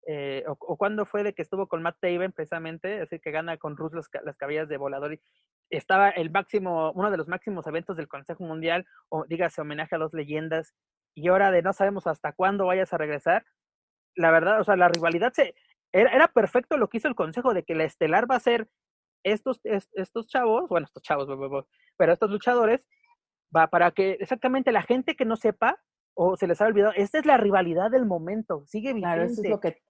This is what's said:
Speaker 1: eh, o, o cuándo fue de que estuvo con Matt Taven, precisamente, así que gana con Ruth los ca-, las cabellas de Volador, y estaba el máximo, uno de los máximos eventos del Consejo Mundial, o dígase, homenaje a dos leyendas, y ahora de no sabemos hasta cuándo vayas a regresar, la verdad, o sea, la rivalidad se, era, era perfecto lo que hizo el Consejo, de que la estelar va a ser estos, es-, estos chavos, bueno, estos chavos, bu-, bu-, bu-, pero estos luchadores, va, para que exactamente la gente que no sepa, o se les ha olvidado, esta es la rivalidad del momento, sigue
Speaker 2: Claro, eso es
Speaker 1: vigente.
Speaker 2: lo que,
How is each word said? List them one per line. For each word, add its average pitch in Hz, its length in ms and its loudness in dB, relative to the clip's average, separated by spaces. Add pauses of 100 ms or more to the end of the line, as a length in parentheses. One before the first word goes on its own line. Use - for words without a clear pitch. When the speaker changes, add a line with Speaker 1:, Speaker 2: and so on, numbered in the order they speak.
Speaker 1:
eh, 139 420 -8
o, 143 100 -8
o - 180 -8
cuándo 208 300 -2
fue 208 160 -4
de 202 100 -4
que 170 100 -10
estuvo 190 260 -6
con 165 140 -6
Matt 170 180 -4
Taven, 180 320 -2
precisamente, 165 680 -10
así 160 180 -12
que 160 100 -10
gana 160 260 -6
con 151 200 -10
Ruth 160 180 -8
los 165 140 -12
ca-, - 160 -10
las 151 120 -12
cabellas 151 320 -6
de 147 100 -8
Volador, 139 360 -6
y 156 60 -20 (500)
estaba 196 400 2
el 165 200 -4
máximo, 180 640 -2
uno 202 200 -2
de 190 40 -2
los 160 120 -6
máximos 185 400 -8
eventos 165 280 -8
del 151 120 -10
Consejo 156 360 -14
Mundial, 165 400 -4 (240)
o 156 180 -6
dígase, 165 340 -4
homenaje 151 340 -8
a 160 40 -2
dos 156 140 -4
leyendas, 156 640 -6 (400)
y 151 140 -4
ahora 190 240 4
de 175 100 4
no 190 100 -2
sabemos 196 360 0
hasta 151 240 -6
cuándo 196 340 0
vayas 185 260 0
a 175 60 -4
regresar, 151 480 0 (720)
la 165 160 4
verdad, 180 280 4
o 202 40 0
sea, 202 120 4
la 180 120 6
rivalidad 170 440 0
se, - 220 0 (380)
era, 220 200 6
era 285 160 6
perfecto 247 480 2
lo 247 120 0
que 233 100 -6
hizo 294 100 -2
el 247 60 -2
Consejo, 202 400 -2
de 175 100 0
que 165 120 -4
la 160 80 0
estelar 170 460 0
va 262 60 2
a 233 40 0
ser 233 280 0 (540)
estos, 220 420 -2
es-, 202 280 -4
estos 214 360 -8
chavos, 247 400 0
bueno, 165 180 -2
estos - 160 -20
chavos, 143 260 -4
bu-, 139 80 -8
bu-, 135 140 -8
bu-, 139 160 -6 (320)
pero 165 160 4
estos 208 160 -2
luchadores, 233 500 2 (720)
va, 160 140 6
para 175 220 4
que 190 220 0
exactamente 254 600 -2
la 202 100 2
gente 254 320 0
que 262 120 -2
no 220 100 0
sepa, 226 420 0 (360)
o 180 220 2
se 190 100 -2
les 175 160 0
ha 214 40 4
olvidado, 208 300 4
esta 202 220 0
es 302 80 0
la 285 100 8
rivalidad 190 540 2
del 254 160 2
momento, 175 600 -6
sigue 226 280 -6
Speaker 2:
Claro, 175 280 -2
eso 240 100 -2
es 233 60 -6
Speaker 1:
vigente. 208 120 -2
Speaker 2:
lo 208 100 0
que, - 280 -4